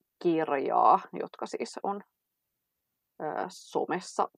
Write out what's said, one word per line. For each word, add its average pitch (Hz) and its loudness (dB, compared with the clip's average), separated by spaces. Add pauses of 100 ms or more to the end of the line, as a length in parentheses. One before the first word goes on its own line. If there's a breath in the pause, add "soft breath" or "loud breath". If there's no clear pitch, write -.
(180)
kirjaa, 143 4 (120)
jotka - -8
siis - -8
on, 196 -4 (1200)
ö, - -4 (240)
somessa - -2